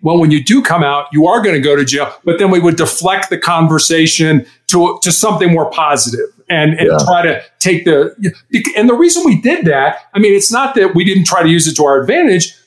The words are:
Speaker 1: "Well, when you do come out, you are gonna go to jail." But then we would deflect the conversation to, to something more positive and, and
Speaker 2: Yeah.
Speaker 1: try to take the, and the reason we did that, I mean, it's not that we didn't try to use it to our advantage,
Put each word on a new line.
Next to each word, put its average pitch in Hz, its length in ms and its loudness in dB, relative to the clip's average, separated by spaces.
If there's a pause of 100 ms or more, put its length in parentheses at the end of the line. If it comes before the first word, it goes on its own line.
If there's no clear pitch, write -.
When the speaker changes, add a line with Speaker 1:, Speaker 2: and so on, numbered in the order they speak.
Speaker 1:
"Well, 170 160 0
when 160 120 2
you 147 140 0
do 240 180 2
come 170 200 -2
out, 143 300 -2
you 151 140 2
are 220 140 2
gonna 185 200 0
go 143 140 2
to 143 100 0
jail." 139 300 -4 (100)
But 170 140 -2
then 190 120 2
we 180 100 2
would 170 160 2
deflect 185 540 -4
the 170 80 -4
conversation 160 1040 0 (240)
to, 175 340 0
to 180 80 -2
something 190 420 0
more 160 180 0
positive 143 560 -2 (240)
and, 156 240 0
and 160 160 0
Speaker 2:
Yeah. 160 160 2
Speaker 1:
try 175 160 2
to 165 200 -4 (180)
take 170 260 -2
the, 151 280 2 (640)
and 214 120 2
the 240 60 4
reason 339 300 2
we 233 160 2
did 311 260 -2
that, 143 340 0 (140)
I 202 40 0
mean, 208 160 4
it's 196 180 0
not 269 220 -2
that 190 200 2
we 170 100 2
didn't 190 200 0
try 180 180 0
to 160 60 2
use 165 180 2
it 151 100 -4
to 151 80 0
our 139 160 2
advantage, 208 540 0 (120)